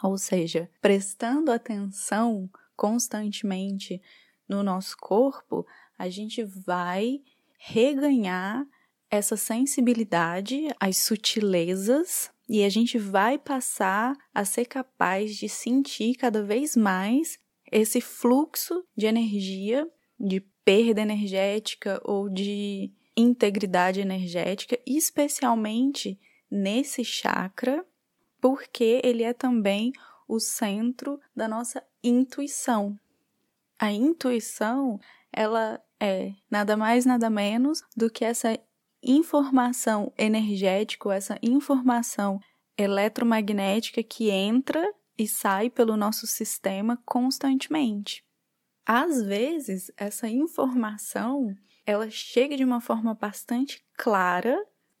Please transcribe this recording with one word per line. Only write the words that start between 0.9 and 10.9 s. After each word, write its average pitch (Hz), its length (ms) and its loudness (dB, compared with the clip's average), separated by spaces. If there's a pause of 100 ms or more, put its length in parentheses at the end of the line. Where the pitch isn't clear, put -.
atenção 208 960 -2 (260)
constantemente 196 1300 -4 (480)
no 202 140 -2
nosso 190 340 -4
corpo, 226 680 0 (320)
a 185 120 -6
gente 214 340 -8
vai 190 800 -4 (360)
reganhar 247 1080 0 (420)
essa 208 280 0
sensibilidade 226 1300 0 (100)
às 190 200 0